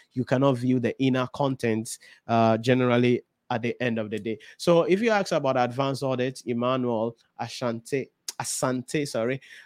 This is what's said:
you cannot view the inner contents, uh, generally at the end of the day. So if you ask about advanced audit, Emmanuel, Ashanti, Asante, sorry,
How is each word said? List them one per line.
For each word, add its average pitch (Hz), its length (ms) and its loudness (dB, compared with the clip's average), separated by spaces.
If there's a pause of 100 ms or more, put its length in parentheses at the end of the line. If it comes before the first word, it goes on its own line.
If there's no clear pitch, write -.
(140)
you 127 100 -2
cannot 135 320 2
view 127 240 0
the 117 180 -2
inner 127 360 2
contents, 120 640 -2 (280)
uh, 113 300 4
generally 123 640 4 (300)
at 120 100 -2
the 117 220 -4
end 117 160 -2
of 107 100 -6
the 110 100 -6
day. 110 200 -6 (180)
So 170 280 4
if 190 180 2
you 233 80 2
ask 202 220 0
about 139 260 0
advanced 127 440 0
audit, 131 440 -4
Emmanuel, 120 680 0 (240)
Ashanti, 120 720 -6 (320)
Asante, 131 640 -4
sorry, 123 320 -4 (280)